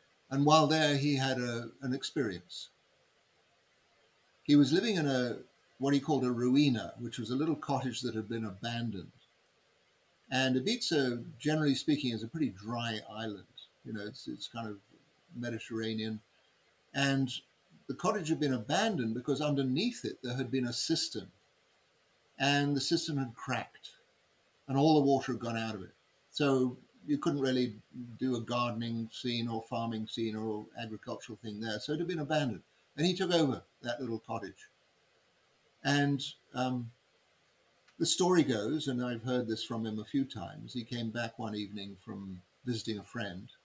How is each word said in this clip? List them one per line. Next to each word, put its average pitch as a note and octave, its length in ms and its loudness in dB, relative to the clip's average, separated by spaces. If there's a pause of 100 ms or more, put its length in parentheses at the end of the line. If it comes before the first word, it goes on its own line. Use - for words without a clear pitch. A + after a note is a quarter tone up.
(300)
And C#3 140 4
while D3+ 220 10
there, D3 320 4
he C#3+ 180 2
had C3 220 2
a, A#2 320 -4 (100)
an B2+ 140 -2
experience. - 760 -4 (1800)
He D3 100 6
was C#3+ 160 8
living G3 260 2
in D#3 100 2
a, B2 320 0 (400)
what C#3 160 2
he C#3 60 4
called C3+ 240 0
a B2 40 2
ruina, B2 720 4
which A#2 180 -8
was A2+ 120 -6
a B2+ 60 -2
little D#3 200 0
cottage B2+ 460 -4
that A#2+ 120 -4
had G#2+ 140 -4
been A2+ 160 -4
abandoned. A2 680 -6 (1200)
And C3 260 2
Ibiza, C3 680 0 (140)
generally D3+ 360 2
speaking, C3+ 380 0
is G#2+ 100 -4
a A2+ 60 -8
pretty D3+ 220 -2
dry A2 500 -4 (100)
island. G#2+ 360 -8 (400)
You A#2+ 80 -8
know, G#2 100 -6
it's, - 240 -12
it's B2 180 -10
kind A#2 220 -8
of G#2 80 -8 (580)
Mediterranean. A2 880 -4 (720)
And C#3 360 2 (580)
the C3 60 -4
cottage F#3+ 340 -2
had D#3 100 2
been C#3+ 140 2
abandoned C3 640 0
because B2 260 0
underneath D3 640 0
it, - 180 -4
there B2 140 -4
had B2+ 140 -2
been B2+ 160 0
a A#2+ 80 -4
cistern. - 560 -2 (1080)
And C#3+ 380 4
the C3 60 0
cistern E3 340 0
had B2+ 180 -4
cracked. - 560 -6 (800)
And C3+ 80 0
all D#3 180 8
the C#3+ 120 6
water C3 260 4
had A2 80 -4
gone A#2 160 -4
out A2+ 180 -2
of F#2+ 80 -8
it. F#2 120 -14 (360)
So C3 460 4 (300)
you D3 100 2
couldn't D3 240 0
really B2+ 340 2 (440)
do B2+ 180 0
a A2+ 40 -2
gardening A#2 720 -2
scene A#2+ 360 -2
or A2+ 140 -4
farming A#2 440 -4
scene A2 300 -2
or G#2+ 300 -4 (120)
agricultural A2 640 -10
thing G#2+ 180 -8
there. A2 200 -4
So D3 120 -4
it D3+ 60 -2
had E3 100 -2
been F3 100 -4
abandoned. C#3 440 0 (340)
And D3+ 100 2
he F3+ 80 4
took F3+ 180 0
over C#3 300 2 (200)
that A#2+ 180 -4
little A#2 260 -4
cottage. G2 420 -8 (1160)
And, C#3+ 400 2 (320)
um, B2+ 360 -2 (1080)
the D#3+ 60 2
story F3+ 380 6
goes, B2+ 460 0
and B2 140 0
I've A#2+ 200 -4
heard B2 260 0
this A2 160 -2
from A2+ 220 -4
him G#2+ 120 -4
a G#2+ 60 -6
few C3+ 220 0
times, G#2 480 -12
he A#2+ 100 -6
came A#2 240 -4
back A#2 300 -6
one G#2+ 160 -4
evening G2+ 500 -8
from G2 380 -12 (240)
visiting A2+ 320 -4
a F#2+ 40 -10
friend. G2+ 460 -8 (160)